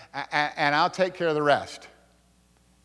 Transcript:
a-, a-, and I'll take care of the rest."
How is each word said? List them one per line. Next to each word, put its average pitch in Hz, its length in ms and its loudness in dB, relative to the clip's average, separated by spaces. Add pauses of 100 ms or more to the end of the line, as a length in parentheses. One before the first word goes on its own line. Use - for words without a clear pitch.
(120)
a-, 139 60 -12
a-, 147 380 -2
and 147 180 0
I'll 170 160 2
take 185 240 -2
care 170 140 -2
of 156 80 0
the 151 60 -2
rest." 139 440 0 (1000)